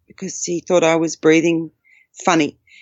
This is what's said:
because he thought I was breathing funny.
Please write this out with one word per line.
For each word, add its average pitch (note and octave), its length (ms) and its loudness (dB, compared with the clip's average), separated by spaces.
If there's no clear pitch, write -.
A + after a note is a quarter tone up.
because - 360 -14
he F3 160 -6
thought F3 240 0
I E3 140 2
was D#3+ 180 -2
breathing E3 560 2
funny. E3 320 0